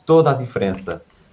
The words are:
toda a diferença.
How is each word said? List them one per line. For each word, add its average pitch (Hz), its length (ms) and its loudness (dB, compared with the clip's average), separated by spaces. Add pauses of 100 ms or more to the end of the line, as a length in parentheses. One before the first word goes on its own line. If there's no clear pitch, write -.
toda 156 260 4
a - 20 -2
diferença. 95 680 -6 (320)